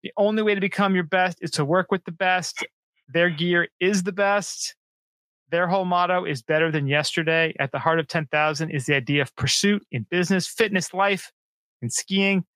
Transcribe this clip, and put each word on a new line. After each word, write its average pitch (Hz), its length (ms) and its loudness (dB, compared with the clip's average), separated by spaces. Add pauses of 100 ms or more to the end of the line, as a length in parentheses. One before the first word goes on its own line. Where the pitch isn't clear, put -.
The - 160 -12
only 214 240 2
way 208 120 2
to 196 60 -2
become 196 340 0
your 180 100 2
best 185 360 0
is 160 120 -6
to 151 120 -2
work 180 260 0
with 190 140 -2
the 180 80 -12
best. 180 500 -2 (460)
Their 170 220 2
gear 170 380 0 (120)
is 190 220 2
the 190 100 -4
best. 202 640 -2 (760)
Their 175 160 0
whole 185 200 0
motto 180 400 2
is 143 160 -4
better 160 280 2
than 151 160 0
yesterday. 160 720 0
At 139 140 -2
the 143 60 -6
heart 165 200 2
of 156 80 -2
ten 156 200 -4
thousand 151 440 0
is 139 140 -4
the 147 120 2
idea 143 260 0
of - 120 -6
pursuit 202 560 0
in 110 200 -6
business, 180 360 0
fitness, 196 460 0
life, 196 400 0 (480)
and 120 100 -4
skiing. 196 540 0 (120)